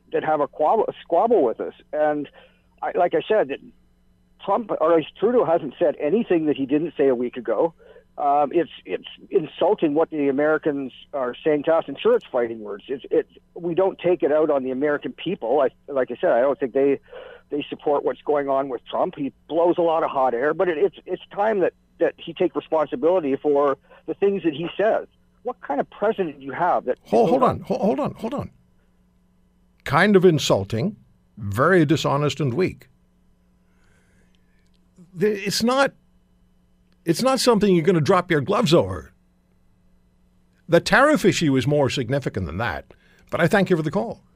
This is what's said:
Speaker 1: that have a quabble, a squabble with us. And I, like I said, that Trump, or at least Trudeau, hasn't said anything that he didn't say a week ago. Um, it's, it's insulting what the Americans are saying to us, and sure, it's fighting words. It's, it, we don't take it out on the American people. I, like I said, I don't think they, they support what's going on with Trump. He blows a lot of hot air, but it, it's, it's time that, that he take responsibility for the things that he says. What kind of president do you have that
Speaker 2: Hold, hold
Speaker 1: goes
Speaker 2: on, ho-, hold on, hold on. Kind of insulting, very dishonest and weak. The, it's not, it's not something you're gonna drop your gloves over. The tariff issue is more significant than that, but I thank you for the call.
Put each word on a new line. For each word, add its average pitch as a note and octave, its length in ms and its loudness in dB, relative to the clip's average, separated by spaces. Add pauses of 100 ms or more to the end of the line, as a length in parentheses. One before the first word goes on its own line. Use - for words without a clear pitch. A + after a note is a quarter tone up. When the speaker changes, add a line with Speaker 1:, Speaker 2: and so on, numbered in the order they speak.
(140)
Speaker 1:
that - 100 -2
have D#3 160 0
a D3 80 0
quabble, F#3+ 400 0
a - 140 -6
squabble G3 420 2
with A2+ 160 -2
us. F2 140 -8 (180)
And D3+ 380 -2 (520)
I, D3+ 160 -6
like F3+ 180 0
I D#3 120 0
said, G3 220 2
that C3+ 100 -8 (840)
Trump, G#3 340 -2
or E3 140 4
at E3 60 6
least D3 100 -6 (100)
Trudeau, A3+ 240 2
hasn't D#3 340 -2
said D3+ 220 0
anything E3 460 0
that D3 100 0
he C3+ 100 -4
didn't D3+ 300 -2
say C#3 140 2
a B2+ 60 2
week A#2+ 200 -6
ago. B2 380 -2 (440)
Um, C#3+ 360 0
it's, E3 180 0 (140)
it's - 220 -8 (220)
insulting E3+ 640 0
what D#3 160 0
the D3 200 -2
Americans C#3+ 640 -2 (200)
are B2+ 300 -4
saying D3+ 200 0
to D#3+ 100 2
us, E3 120 0
and C#3+ 140 -12
sure, A#3 160 2
it's G#3+ 160 -2
fighting A#2 300 -2
words. G2+ 260 -12
It's, B2+ 240 -8
it, D#3 160 0 (280)
we F3 200 -6
don't F#3+ 240 0
take F3 240 0
it C#3+ 80 2
out D#3 180 2
on C#3 140 0
the B2+ 80 -4
American C#3 400 -2
people. D3 480 -2
I, - 320 -2
like C3 200 -2
I A#2+ 100 -8
said, F3 100 2
I A#2+ 80 4
don't C3+ 180 2
think A#2 160 -6
they, C3+ 260 2 (500)
they D3 200 -6
support C#3+ 360 -2
what's D#3+ 160 -6
going C#3+ 260 -2
on C#3 220 -2
with A#2+ 160 -8
Trump. D3+ 320 -4
He C3+ 160 -6 (160)
blows E3 280 2
a F3+ 40 0
lot E3 220 2
of C#3+ 60 -2
hot C3+ 240 0
air, C3+ 200 0
but F3+ 160 0
it, D#3+ 80 -2
it's, F3 180 0 (100)
it's F3 160 -8 (120)
time G#3 260 -2
that, E3+ 140 0 (260)
that E3+ 180 2
he - 160 -14
take F3 220 -2
responsibility D3+ 800 -2
for C#3+ 420 0 (280)
the D#3+ 80 -8
things G3 300 -2
that D#3+ 100 0
he D#3+ 240 -6
says. F#3+ 300 0 (360)
What B3 160 -10
kind C#4 220 -4
of - 80 -4
president F#3+ 500 -4
do C3+ 60 -16
you C3+ 80 -10
have C#3 320 0
that B2 200 -2
Speaker 2:
Hold, A3 240 2
hold B3+ 120 2
Speaker 1:
goes A#3+ 80 4
Speaker 2:
on, - 120 -4
ho-, - 160 -4
hold A#3+ 220 0
on, C#4 160 -4
hold A3+ 180 -10
on. - 180 -8 (1300)
Kind F#3 320 4
of F3+ 80 4
insulting, C#3+ 720 2 (420)
very C#3 480 2
dishonest C#3+ 540 0
and C3+ 140 -2
weak. - 340 -4 (2250)
The, G3+ 320 -2
it's - 160 -2
not, C4 300 2 (1120)
it's E3 180 -2
not C4 200 0
something G#3 340 4
you're E3 80 2
gonna F3 160 4
drop F3 320 2
your D#3 80 2
gloves F3+ 340 0
over. F#2 380 0 (1600)
The E3+ 100 6
tariff B3+ 460 4
issue C#3+ 320 2
is B2+ 100 0
more D3 220 2
significant C3 560 -4
than D#2 140 -8
that, F2+ 340 -6 (360)
but - 120 -2
I E3+ 80 2
thank G3 200 2
you F#3 60 4
for D#3+ 80 -2
the D#3 80 -4
call. G#3 320 -6 (120)